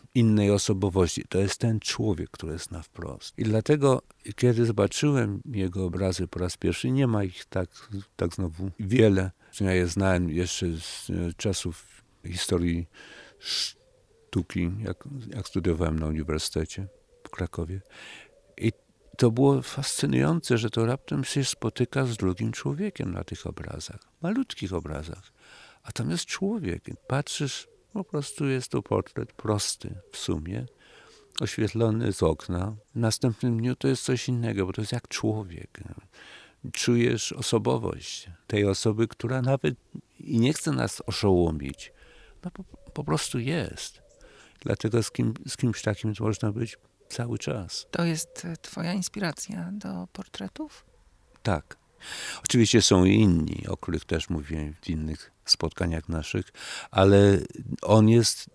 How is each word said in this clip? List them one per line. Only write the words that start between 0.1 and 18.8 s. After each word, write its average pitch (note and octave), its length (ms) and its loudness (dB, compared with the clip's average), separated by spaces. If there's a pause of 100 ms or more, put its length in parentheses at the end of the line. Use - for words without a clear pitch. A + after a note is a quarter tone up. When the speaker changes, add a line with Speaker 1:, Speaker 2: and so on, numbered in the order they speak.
Speaker 1:
innej G#2+ 360 6
osobowości. F#2+ 760 2
To F#2 100 0
jest G2 200 0
ten A2+ 200 2
człowiek, G2 520 -2
który D#2+ 220 -8
jest - 180 -10
na E2+ 100 -8
wprost. - 580 -12
I A#2+ 40 -2
dlatego, B2+ 580 4 (340)
kiedy A#2+ 300 4
zobaczyłem G#2+ 800 2
jego F#2+ 400 -2
obrazy F2+ 420 0
po - 120 -10
raz F2+ 180 -4
pierwszy, F2+ 340 0
nie C3+ 160 4
ma G#2+ 160 2
ich F#2 220 -8
tak, F#2 240 -4 (460)
tak F2+ 200 -2
znowu F#2 440 -4
wiele. G2 520 4 (300)
Ja F#2+ 120 4
je F2+ 140 4
znałem F2+ 420 2
jeszcze F2 380 -2
z, - 420 -8
e, F2 280 -2
czasów - 680 -6 (240)
historii F2 600 0 (520)
sztuki, - 1400 -6
jak, F#2+ 240 -8 (320)
jak G2 120 -8
studiowałem E2 520 0
na D#2 80 -2
uniwersytecie D#2 800 -4 (360)
w - 60 -20
Krakowie. F2 520 -8 (760)
I A2 140 0 (460)